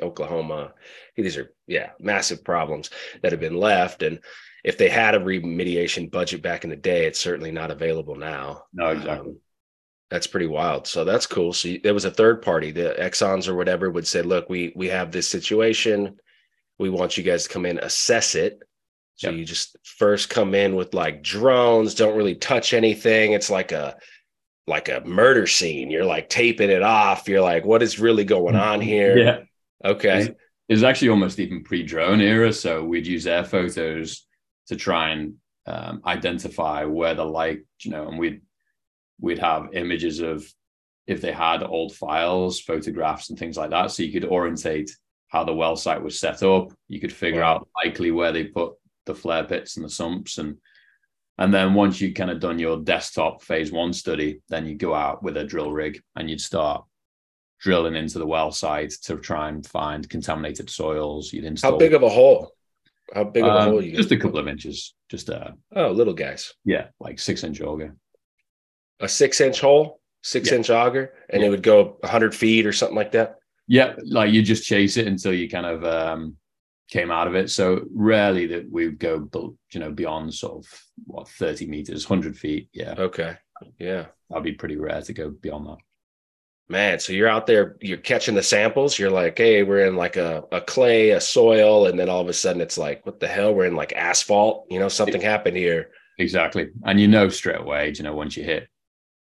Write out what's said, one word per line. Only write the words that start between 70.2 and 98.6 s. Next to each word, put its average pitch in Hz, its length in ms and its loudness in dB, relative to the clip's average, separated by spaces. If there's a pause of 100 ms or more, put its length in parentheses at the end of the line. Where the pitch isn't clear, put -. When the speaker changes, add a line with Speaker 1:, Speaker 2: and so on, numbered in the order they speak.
Speaker 1:
six - 280 -2
Speaker 2:
Yeah. 131 60 4
Speaker 1:
inch 117 140 0
auger, 123 420 2 (180)
and 101 120 0
Speaker 2:
Yeah. 104 60 4
Speaker 1:
it - 20 2
would 95 120 0
go 104 400 6
a 107 60 -6
hundred 110 260 2
feet 113 320 4
or 101 60 0
something - 240 -2
like 107 160 -2
that? 113 240 0 (320)
Speaker 2:
Yeah, 127 340 4
like, 107 300 2
you 110 100 6
just 110 220 0
chase 101 320 2
it 113 100 0
until 95 260 -2
you 87 160 -4
kind 87 180 -6
of, 82 180 -6
um, 80 520 -4 (520)
came 87 220 -2
out 85 160 0
of 87 80 -2
it. 95 160 0
So 92 420 0
rarely 101 540 2
that 85 240 -8
we 85 160 -2
would 76 120 -8
go, 80 200 -2
bel-, 80 380 -10 (160)
you 87 80 -10
know, 78 120 -10
beyond 78 420 -8
sort - 300 -12
of, - 200 -20 (200)
what, - 240 -16
thirty 80 380 -6
meters, 76 380 -10
hundred 80 340 -2
feet. 76 340 -6
Yeah. 90 240 -12
Speaker 1:
Okay. 82 400 -6 (420)
Yeah. 87 280 -8 (240)
Speaker 2:
That'd 78 140 -8
be 78 80 -6
pretty 76 240 -10
rare 76 260 -8
to 76 100 -14
go 78 180 -10
beyond 76 360 -12
that. 78 120 -16 (920)
Speaker 1:
Man, 92 300 0
so - 140 -8
you're 104 160 4
out 110 180 2
there, 104 340 4
you're 95 180 -6
catching 120 360 -2
the 95 80 2
samples. 113 560 2
You're 98 120 2
like, 90 280 0
"Hey, 113 240 6
we're 98 240 4
in, 92 80 2
like, 90 220 -2
a, 82 340 -2
a 87 100 -2
clay, 113 500 4
a 92 100 4
soil." 107 640 8
And 90 120 2
then 90 100 2
all 90 120 0
of 87 80 -4
a 87 40 -4
sudden 90 280 0
it's 80 160 -4
like, 73 300 -6
"What - 140 -12
the - 80 -4
hell? 104 260 2
We're 92 120 4
in, 87 100 -2
like, 73 160 -4
asphalt." 104 760 2
You 92 120 -4
know, 98 80 2
something 107 340 0
Speaker 2:
Ex- - 20 -6
Speaker 1:
happened 104 320 0
here. 85 340 -2 (280)
Speaker 2:
Exactly. 82 520 0 (140)
And 101 160 4
you 104 60 8
know 104 220 8
straight 82 320 -4
away, 73 360 -4
you 78 60 -12
know, 76 140 -6
once 76 200 -8
you 78 60 -10
hit, 78 260 -4 (640)